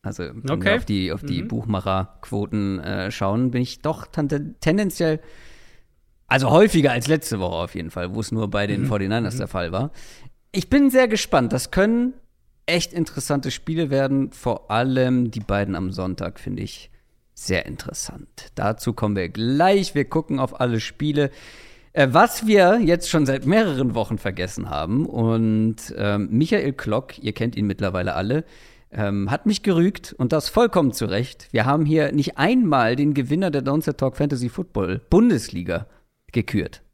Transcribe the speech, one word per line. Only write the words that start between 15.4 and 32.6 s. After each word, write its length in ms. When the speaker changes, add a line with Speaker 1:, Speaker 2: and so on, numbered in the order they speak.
Speaker 1:
beiden 340
am 160
Sonntag 480
finde 240
ich 280
sehr 320
interessant. 600
Dazu 380
kommen 240
wir 120
gleich. 680
Wir 100
gucken 340
auf 220
alle 180
Spiele. 500
Äh, 200
was 360
wir 340
jetzt 280
schon 160
seit 200
mehreren 500
Wochen 220
vergessen 520
haben 380
und, 920
ähm, 340
Michael 420
Klock, 480
ihr 120
kennt 240
ihn 100
mittlerweile 460
alle, 320
ähm, 380
hat 160
mich 180
gerügt 500
und 200
das 160
vollkommen 440
zu 120
Recht. 460
Wir 140
haben 200
hier 260
nicht 280
einmal 560